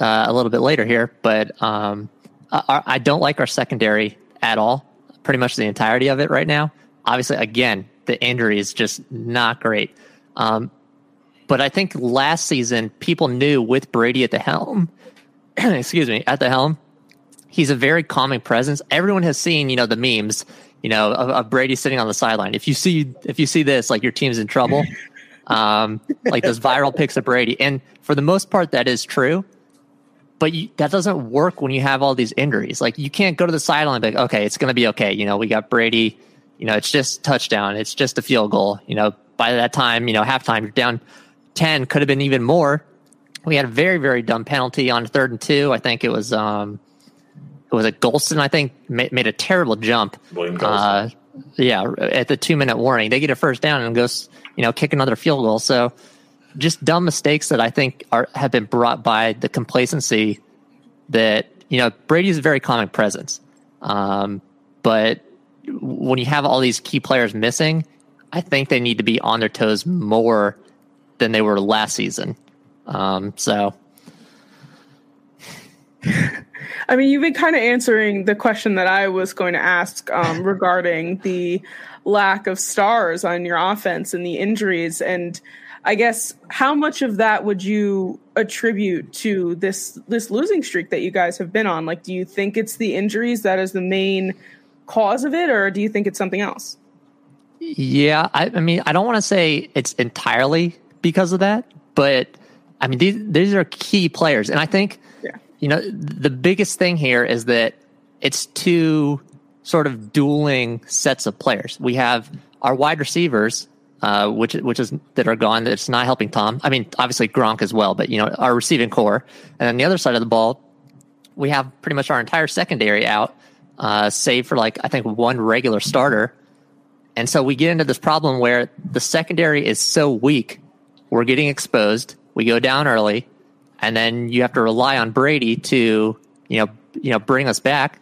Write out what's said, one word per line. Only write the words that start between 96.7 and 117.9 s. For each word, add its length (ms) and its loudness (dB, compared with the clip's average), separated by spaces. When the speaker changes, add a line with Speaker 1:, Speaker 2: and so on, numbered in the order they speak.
Speaker 1:
Yeah, 720 0
I, 120 2
I 60 -2
mean, 240 2
I 80 0
don't 120 2
wanna 160 0
say 540 2
it's 180 -2
entirely 840 0
because 300 2
of 100 0
that, 300 0
but, 320 2
I 60 0
mean, 100 -2
these, 220 2
these 340 2
are 120 2
key 440 -2
players. 400 0
And 100 0
I 60 0
think, 340 -2
Speaker 4:
Yeah. 120 -12
Speaker 1:
you 80 -2
know, 120 2
the 400 -4
biggest 480 0
thing 180 2
here 260 2
is 220 -2
that 300 2
it's 260 -4
two 720 2
sort 220 0
of 260 -8
dueling 760 0
sets 400 -2
of 100 -6
players. 420 -2
We 160 -2
have 360 0
our 100 2
wide 260 0
receivers, 680 0
uh, 300 2
which, 240 -2
which 240 -2
is, 120 -2
that 120 2
are 80 2
gone. 320 0
It's 220 -4
not 160 2
helping 240 0
Tom. 340 0
I 60 2
mean, 180 -2
obviously 300 0
Gronk 340 0
as 120 -2
well, 200 2